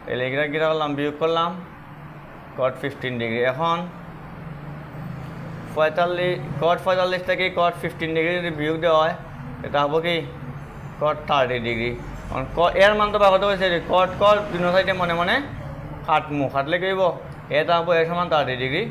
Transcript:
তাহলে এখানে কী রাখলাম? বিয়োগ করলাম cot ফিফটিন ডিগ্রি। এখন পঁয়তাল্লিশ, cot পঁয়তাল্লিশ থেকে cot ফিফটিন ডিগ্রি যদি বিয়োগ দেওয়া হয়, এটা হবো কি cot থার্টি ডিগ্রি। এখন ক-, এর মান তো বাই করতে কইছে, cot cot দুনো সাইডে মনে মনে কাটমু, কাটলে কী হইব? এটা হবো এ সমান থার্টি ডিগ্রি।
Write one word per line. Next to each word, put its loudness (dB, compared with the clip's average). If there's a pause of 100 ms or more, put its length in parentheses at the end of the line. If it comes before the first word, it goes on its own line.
তাহলে 2
এখানে 2
কী 0
রাখলাম? 4
বিয়োগ 2
করলাম 4 (1080)
cot 2
ফিফটিন -4
ডিগ্রি। 0 (100)
এখন 0 (2000)
পঁয়তাল্লিশ, 2 (260)
cot 4
পঁয়তাল্লিশ 2
থেকে 2 (120)
cot 2
ফিফটিন -4
ডিগ্রি 2
যদি -4
বিয়োগ 0
দেওয়া 6
হয়, 0 (500)
এটা 0
হবো 2
কি 0 (840)
cot 0 (120)
থার্টি 4 (100)
ডিগ্রি। -2 (380)
এখন -4 (140)
ক-, 4 (100)
এর 6
মান 2
তো 0
বাই 8
করতে 4
কইছে, 2 (240)
cot 4 (120)
cot 6 (160)
দুনো 0
সাইডে 4
মনে 0
মনে 2 (720)
কাটমু, 2
কাটলে 0
কী 0
হইব? 2 (560)
এটা 2
হবো 0
এ 4
সমান 0
থার্টি 2
ডিগ্রি। 0